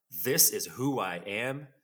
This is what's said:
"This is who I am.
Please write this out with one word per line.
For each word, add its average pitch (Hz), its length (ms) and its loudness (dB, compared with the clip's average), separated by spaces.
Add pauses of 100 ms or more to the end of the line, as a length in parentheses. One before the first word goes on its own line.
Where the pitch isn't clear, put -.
(100)
"This - 400 4
is 104 160 -2
who 127 320 -2
I 92 180 -2
am. 117 520 -4 (160)